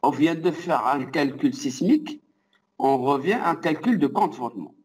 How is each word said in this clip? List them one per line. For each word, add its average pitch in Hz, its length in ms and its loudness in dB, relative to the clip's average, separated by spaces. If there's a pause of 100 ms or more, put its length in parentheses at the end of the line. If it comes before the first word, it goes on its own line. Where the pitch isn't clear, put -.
On 131 60 4
vient 147 260 2
de 160 160 0
faire 147 360 -2
un 135 180 0
calcul 135 480 0
sismique, 175 680 0 (580)
on 135 180 2
revient 139 480 0
à 170 60 2
un 160 40 0
calcul 170 440 0
de 147 80 2
contre-ventement. 117 680 -4 (120)